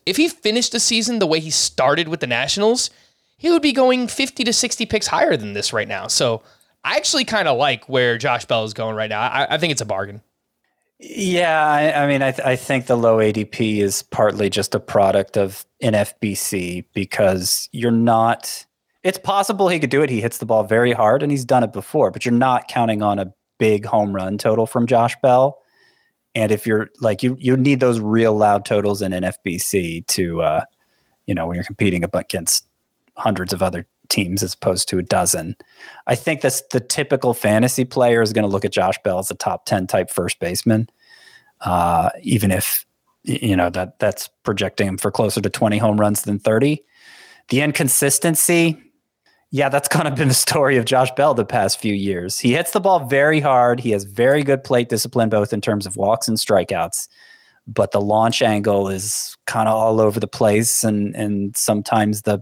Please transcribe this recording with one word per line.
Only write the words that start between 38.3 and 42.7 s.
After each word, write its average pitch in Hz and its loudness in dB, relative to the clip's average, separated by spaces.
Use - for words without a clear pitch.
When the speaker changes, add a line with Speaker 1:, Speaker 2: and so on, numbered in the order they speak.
Speaker 2:
gonna 110 2
look 98 -2
at 98 -2
Josh 95 0
Bell 92 0
as 92 -6
a 92 -10
top - -6
ten 92 -2
type 92 0
first - -4
baseman, 110 0
uh, 87 0
even 101 2
if, - -2